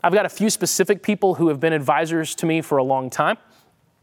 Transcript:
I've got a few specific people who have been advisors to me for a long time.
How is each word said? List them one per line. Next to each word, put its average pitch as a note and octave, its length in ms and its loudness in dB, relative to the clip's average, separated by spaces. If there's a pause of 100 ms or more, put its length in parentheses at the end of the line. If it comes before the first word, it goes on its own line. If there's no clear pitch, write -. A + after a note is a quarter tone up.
I've F3 100 2
got G3 140 2
a - 20 -4
few G3+ 220 0
specific F#3 520 0
people G3 320 0
who E3 140 2
have C#3+ 100 0
been D#3+ 140 0
advisors D#3 640 0
to F3 100 -4
me D#3+ 140 2
for C#3+ 180 0
a B2+ 60 2
long C3 260 -2
time. F3 280 0 (640)